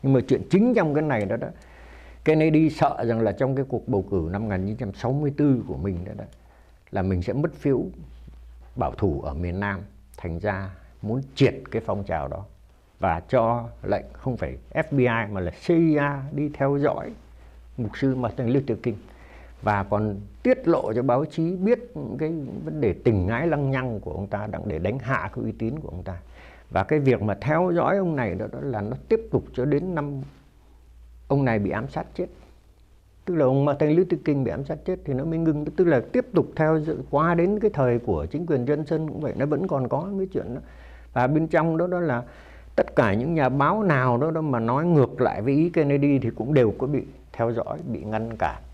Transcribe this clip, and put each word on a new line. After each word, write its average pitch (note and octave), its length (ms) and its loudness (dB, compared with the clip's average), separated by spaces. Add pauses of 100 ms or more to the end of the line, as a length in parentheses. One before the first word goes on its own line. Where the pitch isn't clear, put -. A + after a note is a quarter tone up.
Nhưng C3+ 100 4
mà B2+ 140 6
chuyện - 220 2
chính A3+ 240 6
trong E3 200 2
cái D3+ 100 2
này A#2 220 0
đó, F#2+ 100 0
đó, - 120 -6 (760)
Kennedy D#3 440 6
sợ - 380 0
rằng A2+ 140 2
là G#2 100 4
trong C3 240 0
cái C3+ 140 -2
cuộc A#2+ 180 -4
bầu G2+ 240 0
cử E2+ 200 0
năm G2+ 100 -2
một A2 80 -4
nghìn F#2+ 180 -2
chín G#2+ 80 -4
trăm A#2 180 -8
sáu B2 200 -2
mươi C#3+ 240 -2
tư C3+ 300 4
của C#2 100 -6
mình F2+ 280 -2
đó, - 120 -12
đó - 80 -10 (680)
là G2+ 100 -2
mình F#2 200 0
sẽ G2 120 -2
mất D3 200 -2
phiếu - 300 0 (920)
bảo D2 160 -2
thủ D2+ 300 0
ở C#2+ 120 -6
miền F2 260 -4
Nam. G2+ 200 -4 (380)
Thành E2+ 220 -8
ra F#2+ 300 -4 (320)
muốn A2+ 200 -4 (140)
triệt G2 200 4 (160)
cái A2 140 -4
phong G2 180 -4
trào D2+ 240 -4
đó E2 180 -8 (540)
và E2+ 300 0
cho A#2 400 0 (140)
lệnh G2 300 -2
không B2 240 -6
phải B1+ 200 -6 (160)
F D#3+ 180 -2
B C#3+ 80 2
I A2+ 340 0
mà F#2+ 80 -4
là E2+ 100 -2
C - 180 -10
I E3 260 4
A C#3+ 360 -2
đi D3 220 -4
theo C#3 240 0
dõi - 340 0 (680)
mục A2 200 -6
sư C3+ 180 2
Martin B2 320 -2
Luther B2+ 360 0
King A2 120 -2 (640)
và G2+ 220 2
còn G#2 320 0 (280)
tiết B3+ 240 2
lộ C3 260 2
cho A#2+ 80 0
báo B2 240 2
chí E3 300 -2
biết G#3+ 240 2 (400)
cái D#3 140 -2 (320)
vấn D3+ 160 -6
đề G2+ 120 2
tình G2 340 2
ái B2 200 0
lăng D3 240 0
nhăng B2+ 280 -2
của E2+ 120 -10
ông G2 160 -6
ta G#2 240 -6
đang E2 160 -6
để D#2+ 120 -4
đánh G#2 200 -2
hạ G#2 360 -2
cái A#2+ 80 -6
uy A2+ 80 -4
tín A#2 280 -4
của - 100 -12
ông F2+ 140 -10
ta. F2+ 140 -8 (520)
Và F#2+ 140 2
cái D#3 160 2
việc C3 220 4
mà G#2 200 0
theo E3 340 2
dõi E3+ 220 2
ông F3 180 0
này G#2+ 200 -2
đó, G#2 160 -4
đó - 100 -10
là A#2+ 200 -4
nó A2+ 160 -4 (120)
tiếp A3+ 100 4 (120)
tục - 120 0 (100)
cho B2+ 120 -2
đến E3 300 0
năm C#3+ 260 -6 (1040)
ông C#3 180 2
này A2+ 140 2
bị G2 100 0
ám A2 200 -4
sát - 160 -6 (100)
chết. F#3 120 -4 (1000)
Tức F3+ 100 -2
là D3+ 100 4
ông C#3 200 4
Martin D3 240 2
Luther F3 360 4
King C#3 180 2
bị - 80 0
ám C#3 140 -4
sát D3+ 200 -6
chết F#3 200 -4
thì C#3+ 80 -4
nó C3+ 120 -2
mới E3 140 -2
ngưng. D3+ 260 2
Tức F3 200 2
là D3+ 160 4 (100)
tiếp B3 220 2
tục E3 220 2
theo D#3+ 240 4
dõi D3+ 160 -4 (140)
qua E3 260 2
đến F#3+ 240 2
cái G#3 140 2
thời B2 260 2
của D#2+ 260 -2
chính E3 200 -6
quyền C3+ 200 0
Johnson D#3 420 -2
cũng - 120 -8
vậy, D3 180 -4
nó C3+ 80 0
vẫn D3 220 -2
còn C3 220 -2
có D#3+ 280 -2
cái F#3+ 160 -2
chuyện A#2+ 220 -6
đó. D3 60 -10 (520)
Và B2 140 2
bên D#3 200 2
trong D#3+ 300 2
đó, F3 100 0
đó F3+ 120 -2
là B2+ 240 -2 (520)
tất - 200 -2
cả A2+ 180 4
những C3 200 -2
nhà C#3 160 2
báo D3+ 340 2
nào B2+ 340 2
đó, D#3 140 0
đó D#3+ 100 -4
mà C3+ 180 0
nói B2 260 0
ngược D3 360 4
lại G#2+ 200 2
với C3 120 0
ý D#3+ 160 4
Kennedy C#3+ 500 4
thì A2+ 100 -2
cũng A2+ 240 -2
đều A#2 240 6
có C3 100 -2
bị C#3 160 -2 (320)
theo A#2 160 0
dõi, - 280 -4 (120)
bị E2 120 -6
ngăn A2 360 -6
cản E2+ 220 -2 (120)